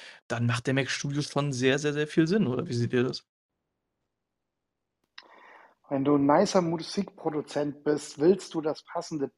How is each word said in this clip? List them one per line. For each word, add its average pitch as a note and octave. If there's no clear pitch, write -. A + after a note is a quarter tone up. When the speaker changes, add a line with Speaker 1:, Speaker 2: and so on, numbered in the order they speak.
Speaker 1:
dann A#2+
macht A#2+
der C3
Mac C3
Studio C#3+
schon C#3+
sehr, C3
sehr, D3
sehr D3+
viel D#3+
Sinn, G3
oder C3
wie C#3
seht A#2
ihr B2
das? C#3
Speaker 2:
Wenn C3+
du D3
ein C#3
nicer F3+
Musikproduzent D#3
bist, D3
willst F#3
du E3
das D3
passende D#3